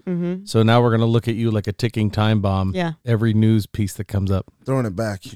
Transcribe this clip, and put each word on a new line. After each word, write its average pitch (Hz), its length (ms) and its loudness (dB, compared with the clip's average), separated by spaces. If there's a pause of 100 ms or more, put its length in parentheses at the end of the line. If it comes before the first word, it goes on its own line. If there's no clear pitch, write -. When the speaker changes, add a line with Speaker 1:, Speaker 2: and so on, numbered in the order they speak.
Speaker 1:
mm-hmm. 180 360 -4
Speaker 2:
So 196 160 2
now 113 200 6
we're 120 100 4
gonna 113 160 2
look 117 200 0
at 117 60 -2
you 113 160 0
like 107 160 -2
a 104 80 -6
ticking 107 380 -2
time 107 300 2
bomb. 95 340 0
Speaker 1:
Yeah. 170 180 -2 (100)
Speaker 2:
Every 113 300 0
news 110 320 4
piece - 280 -4
that - 140 -10
comes 98 220 -2
up. 95 220 -2 (140)
Speaker 3:
Throwing 131 200 -2
it 98 100 -6
back. 104 280 -6 (120)